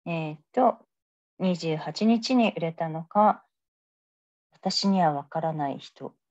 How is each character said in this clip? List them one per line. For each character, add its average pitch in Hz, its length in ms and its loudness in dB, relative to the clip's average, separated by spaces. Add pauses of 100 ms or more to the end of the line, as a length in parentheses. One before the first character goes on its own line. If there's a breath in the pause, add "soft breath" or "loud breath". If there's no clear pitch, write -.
え 160 260 -6
ー 156 40 -14
っ - 40 -20 (120)
と、 247 260 2 (600)
二 185 160 0
十 165 220 -2
八 156 280 -4
日 233 300 2
に 233 220 4
売 160 40 -6
れ 165 120 -2
た 165 160 -6
の 160 160 -8
か、 208 400 2 (1040)
私 - 380 -2
に 190 120 4
は 156 120 4
分 143 180 -8
か 165 100 -6
ら 165 120 -2
な 147 180 -4
い 131 80 -8
人 - 380 -16 (140)